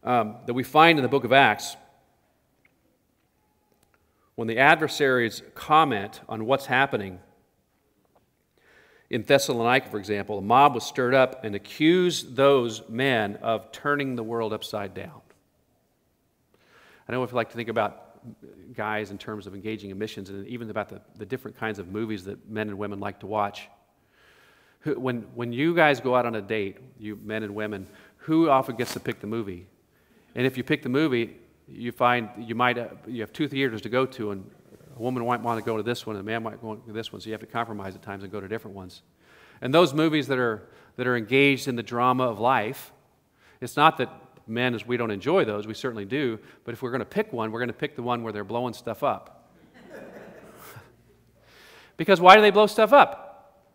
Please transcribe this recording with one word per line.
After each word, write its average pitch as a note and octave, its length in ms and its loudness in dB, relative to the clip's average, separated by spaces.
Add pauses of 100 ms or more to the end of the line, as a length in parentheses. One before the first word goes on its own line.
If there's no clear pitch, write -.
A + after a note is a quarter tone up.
um, A#2 420 0
that A#2+ 80 -6
we A#2+ 100 -2
find D#3 360 6
in C3 40 0
the B2 60 0
book C3 160 0
of A#2 80 2
Acts. B2+ 440 4 (2500)
When A2+ 140 -6
the A2+ 100 -2
adversaries C3+ 840 2 (120)
comment C#3 760 2
on A2 160 -8
what's C3 220 0
happening A2+ 540 -2 (1900)
in A#2 140 -4
Thessalonica, C3 680 2
for A2 100 -8
example, G2+ 380 -6
a G2 60 -8
mob B2+ 320 6
was A2+ 100 -6
stirred B2+ 300 -2
up C3 280 2
and G#2 120 -8
accused D#3 840 0
those B2+ 500 2
men A2+ 500 -2
of - 360 -6
turning C#3+ 420 -4
the A#2 80 -6
world A2+ 300 -4
upside G2+ 400 -8
down. G2 300 -16 (1900)
I - 40 -6
know B2+ 100 -2
if A#2 80 -6
you B2 60 -4
like A2+ 140 -2
to - 60 -14
think A#2 140 -8
about G#2+ 320 -2 (720)
guys G#2+ 360 -6
in G2+ 60 -12
terms G#2 300 -12
of F#2+ 80 -16
engaging G2+ 360 -10
in F#2+ 80 -12
missions G#2 300 -10
and G2 200 -14
even A#2 200 -12
about G#2 220 -6
the, G2 100 -18 (160)
the A2 80 -14
different G#2+ 340 -10
kinds A2 200 -6
of F2+ 100 -12
movies G#2 360 -6
that G2+ 260 -16
men G#2+ 180 -6
and G2 80 -10
women G2+ 240 -8
like G2+ 200 -10
to G#2 60 -16
watch. G2+ 420 -4 (1120)
Who, D3 200 -4
when, B2 220 -4 (120)
when A#2 180 -8
you D3+ 220 0
guys D3 260 4
go B2+ 140 0
out A#2+ 120 4
on A2+ 80 -4
a G#2+ 80 -4
date, G2+ 340 -4 (220)
you G#2+ 240 -10
men G#2+ 200 -6
and G2+ 120 -8
women, G#2 320 -8 (320)
who D#3+ 320 2
often C3 260 2
gets A#2+ 160 -4
to - 80 -8
pick - 200 -8
the G#2 60 -12
movie? G2 400 -8 (680)
And B2 100 -2
if B2+ 120 -2
you B2 80 -6
pick D3 180 -2
the C3 60 -8
movie, B2+ 480 0 (320)
you A#2 240 -10
find A#2+ 440 2
you A2+ 200 -8
might, B2 200 2
uh, A#2+ 120 -8 (180)
you A#2+ 140 -10
have G#2 120 -8
two D3+ 140 -4
theaters C3 360 -4
to A2 60 -10
go B2 160 4
to, A2 280 -6
and G2 180 -10 (460)
a A#2 40 -14
woman B2 240 -2
might A#2+ 160 0
want A#2 200 -2
to G2+ 40 -12
go A2+ 120 -2
to G#2+ 60 -4
this A#2 220 -4
one, G#2+ 120 -8
and F#2+ 60 -10
a G2+ 40 -10
man A2+ 160 -4
might G#2+ 180 -10
want A2 200 -12
to B2+ 60 -20
go A2 60 -18
to - 0 -
this A2 200 -10
one, G#2 80 -16
so G#2 60 -16
you G#2+ 60 -8
have G#2+ 80 -10
to - 60 -16
compromise G#2 480 -8
at G2 80 -20
times G2 220 -12
and F#2+ 80 -14
go G2+ 80 -8
to G2 80 -14
different G#2+ 280 -10
ones. F#2 260 -16 (580)
And C3 120 -4
those D#3 220 6
movies D#3 320 2
that C3 120 -2
are, A2+ 300 -2 (280)
that B2 100 -4
are B2 100 2
engaged C3+ 520 2
in B2 80 -4
the A#2 80 -6
drama B2+ 400 0
of A2 160 -4
life, A#2+ 520 0 (680)
it's - 160 -10
not D3+ 220 6
that B2 120 -2 (360)
men, A#2+ 280 -2
as G#2 100 -8
we A#2+ 120 -2
don't A2+ 160 -4
enjoy C#3+ 320 0
those, G#2 240 -6
we A2 40 -10
certainly A2+ 320 -8
do, A#2 340 -4 (260)
but A#2 100 -12
if - 80 -14
we're B2 80 -6
gonna A#2+ 140 -4
pick G#3+ 280 -4
one, A2 200 -4
we're A#2 80 -8
gonna A#2+ 120 -4
pick - 220 -8
the B2 80 -10
one A#2+ 220 -4
where A2+ 80 -8
they're G#2 100 -8
blowing A#2 320 -6
stuff - 300 -10
up. - 480 -6 (380)
<laughs> - 60 -20 (2000)
Because F3 240 4
why F#3 140 12
do G#3+ 80 10
they G#3 80 8
blow G#3 160 6
stuff G#3+ 260 4
up? - 720 4 (120)